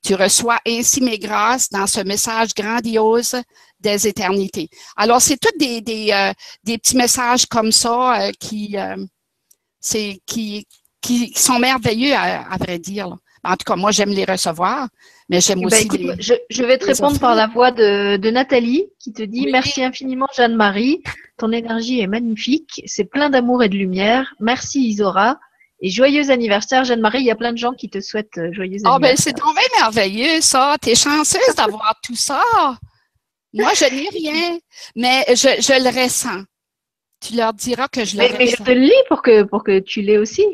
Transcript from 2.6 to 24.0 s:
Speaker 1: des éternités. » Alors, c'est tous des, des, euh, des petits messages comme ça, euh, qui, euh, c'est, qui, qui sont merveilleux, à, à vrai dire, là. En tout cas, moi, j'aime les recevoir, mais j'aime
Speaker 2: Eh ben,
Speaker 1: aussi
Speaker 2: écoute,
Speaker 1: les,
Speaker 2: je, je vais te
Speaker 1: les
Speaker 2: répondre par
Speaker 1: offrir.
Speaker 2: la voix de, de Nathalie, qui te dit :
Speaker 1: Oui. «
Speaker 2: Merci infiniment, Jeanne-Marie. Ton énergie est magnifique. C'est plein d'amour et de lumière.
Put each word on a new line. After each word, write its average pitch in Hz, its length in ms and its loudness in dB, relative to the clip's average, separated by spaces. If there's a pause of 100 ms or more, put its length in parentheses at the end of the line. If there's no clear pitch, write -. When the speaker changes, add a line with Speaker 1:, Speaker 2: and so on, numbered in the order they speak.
Speaker 1:
des 208 280 -2
éternités. » 190 640 -4 (280)
Alors, 233 240 4
c'est 277 160 2
tous 440 200 0
des, 240 240 -2
des, 214 300 -4
euh, 196 200 2 (320)
des 226 140 -4
petits - 180 0
messages 247 500 2
comme 220 260 0
ça, 233 560 2
euh, 202 120 -4
qui, 208 380 -8
euh, 190 200 -8 (840)
c'est, 208 460 -6
qui, 208 420 -8 (340)
qui 240 340 -2
sont 240 240 2
merveilleux, 247 540 0
à, 185 360 -2
à 185 80 -6
vrai 175 220 -6
dire, 190 280 -10
là. 175 80 -12 (300)
En 185 120 0
tout - 80 -12
cas, 214 100 0
moi, 196 160 0
j'aime 202 200 0
les 196 120 0
recevoir, 190 640 -2 (400)
mais 180 140 2
j'aime 185 180 2
Speaker 2:
Eh 190 60 -4
ben, - 20 0
Speaker 1:
aussi 220 160 4
Speaker 2:
écoute, 214 160 -2
Speaker 1:
les, 180 220 -6
Speaker 2:
je, - 120 2 (160)
je 233 140 -4
vais 254 140 2
te 320 80 -6
Speaker 1:
les 277 80 2
Speaker 2:
répondre 285 260 0
par 247 120 4
Speaker 1:
offrir. 220 160 4
Speaker 2:
la 226 60 -8
voix 247 180 4
de, 202 440 2
de 202 140 0
Nathalie, 254 560 2 (140)
qui 233 120 -16
te 220 100 -12
dit : 220 240 -6
Speaker 1:
Oui. « 277 60 -2
Speaker 2:
Merci 262 320 0
infiniment, 262 520 -4
Jeanne-Marie. 233 680 2 (340)
Ton 226 140 -2
énergie 233 480 -4
est 190 80 0
magnifique. 233 800 -4
C'est - 180 -6
plein 285 260 0
d'amour 247 340 2
et 220 40 2
de 190 80 -4
lumière. 196 640 0